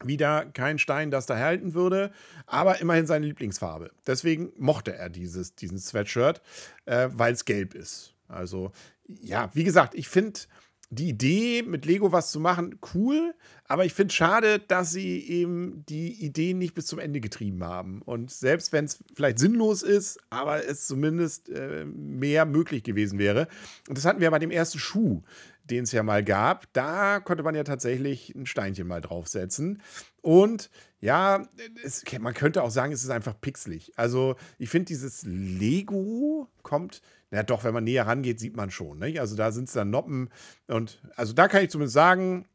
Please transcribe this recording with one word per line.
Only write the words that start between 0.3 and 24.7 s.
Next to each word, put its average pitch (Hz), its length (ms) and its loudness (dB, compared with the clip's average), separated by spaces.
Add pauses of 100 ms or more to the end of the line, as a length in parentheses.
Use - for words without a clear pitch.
kein 147 320 -2
Stein, 147 320 0
das 135 160 0
da 123 100 0
halten 160 380 0
würde, 185 360 2 (360)
aber 180 340 4
immerhin 165 240 4
seine 151 220 2
Lieblingsfarbe. 90 640 -6 (160)
Deswegen 160 500 0
mochte 113 380 0
er 90 160 -10
dieses, 87 460 -10
diesen 92 220 -10
Sweatshirt, 120 600 0 (460)
äh, 127 260 0
weil's 120 320 2
gelb 101 300 -2
ist. - 400 -16 (140)
Also, 92 440 -8 (340)
ja, 113 460 -6
wie 160 120 0
gesagt, 165 300 4
ich 156 140 -10
find 208 400 0 (440)
die 151 180 -4
Idee, 202 520 2
mit 160 240 -6
Lego 190 240 4
was 165 220 2
zu 151 80 -4
machen, 175 400 0 (140)
cool, 294 380 2 (360)
aber 165 160 2
ich 170 100 -2
find's 196 180 2
schade, 214 460 4
dass 180 320 0
sie 180 340 -4
eben 175 640 -2
die 165 320 -6
Ideen 160 380 -2
nicht 175 160 -2
bis 160 120 -8
zum - 120 -8
Ende 143 220 -6
getrieben 101 420 -6
haben. 92 400 -8
Und 120 300 -8
selbst 156 400 0
wenn's 147 260 0 (160)
vielleicht 131 240 2
sinnlos 214 460 4
ist, 202 340 2 (120)
aber 143 360 -2
es 143 220 -6
zumindest, 156 600 -2
äh, 135 360 -8
mehr 143 600 2
möglich 151 380 0
gewesen 101 380 0
wäre. 104 260 4 (420)
Und 135 100 -6
das 139 60 -4
hatten 190 160 4
wir 160 120 4
bei 156 80 4
dem 165 100 -2
ersten 165 300 -2